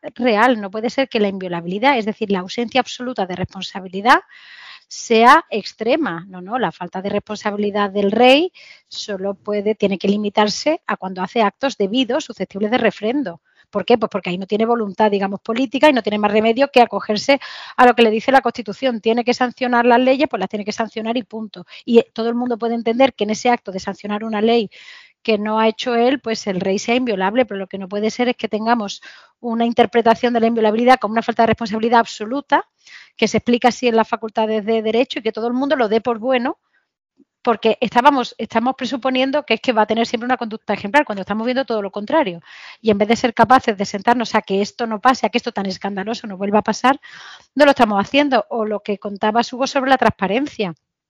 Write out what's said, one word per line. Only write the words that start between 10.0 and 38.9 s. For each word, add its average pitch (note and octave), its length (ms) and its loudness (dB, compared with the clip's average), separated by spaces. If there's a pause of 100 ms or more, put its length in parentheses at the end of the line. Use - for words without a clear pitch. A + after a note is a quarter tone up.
limitarse G#3 760 0
a G#3 100 -4
cuando F#3 260 -8
hace A3 200 -2
actos G#3+ 340 -2
debidos, A#3+ 480 -2
susceptibles G3+ 460 -6
de B3 80 2
refrendo. A3 640 -2 (280)
¿Por G3+ 140 -6
qué? A#3+ 140 2
Pues G#3+ 120 -2
porque F#3 200 -6
ahí F3+ 80 -4
no F#3+ 80 -8
tiene G#3+ 180 0
voluntad, A3 460 0
digamos, G3 300 -2
política C4 500 2
y - 20 4
no A#3 100 0
tiene G#3 160 -2
más G#3 140 0
remedio A3+ 400 2
que B3+ 80 6
acogerse G#3+ 580 0 (380)
a B3+ 80 6
lo B3 100 8
que A#3+ 80 4
le A3 80 6
dice A3+ 220 0
la C4 80 6
Constitución. A#3 600 -4
Tiene A#3 220 2
que A#3+ 100 0
sancionar B3 500 0
las A#3+ 160 6
leyes, C4 300 2
pues G3+ 100 -6
las F#3+ 80 -4
tiene G#3 160 -8
que G#3 80 -6
sancionar A3+ 460 -6
y B3 60 -4
punto. G#3+ 420 -14 (180)
Y, A#3 140 4
eh, - 160 6
todo A3+ 160 -4
el A#3 40 -4
mundo A#3+ 220 -4
puede A#3 180 -4
entender A#3 380 0
que - 120 -6
en G#3 60 -2
ese A#3+ 200 0
acto A#3 200 -2
de F#3 100 -8
sancionar G#3 440 -8
una A3 160 -4
ley A3+ 300 0 (520)
que A3 140 0
no G#3+ 220 -2
ha A3 100 4
hecho A#3 280 -2
él, B3 240 2
pues - 260 -6
el F#3 140 -2
rey F#3+ 180 -2
sea A#3 160 -2
inviolable, A3+ 500 0
pero G#3 160 -6
lo F#3 60 -8
que - 100 -12
no F#3+ 120 -10
puede G#3 220 -2
ser B3 180 -2
es B3+ 80 -2
que - 120 -6
tengamos A3 540 -2 (380)
una A#3 260 -2
interpretación A#3 640 2
de A#3 80 0
la A3 60 4
inviolabilidad A#3 520 4
como G#3+ 140 -4
una A3+ 100 0
falta A3+ 200 0
de A3+ 60 4
responsabilidad A3 520 2
absoluta, C4+ 680 -2 (480)
que A3 120 0
se A3+ 100 -2
explica A#3+ 300 2
así A#3+ 200 0
en A3+ 80 2
las A3 120 2
facultades A3 560 -4
de A3+ 160 0
Derecho A3 380 -2
y A#3+ 40 -8
que A3 100 -2
todo A3 160 -6
el B3 60 -2
mundo C#4 220 0
lo A#3+ 120 0
dé A3 120 0
por A#3 200 -4
bueno, B3+ 380 -2 (840)
porque A3+ 380 0
estábamos, B3 580 2
estamos A#3 380 -2
presuponiendo C4 680 -2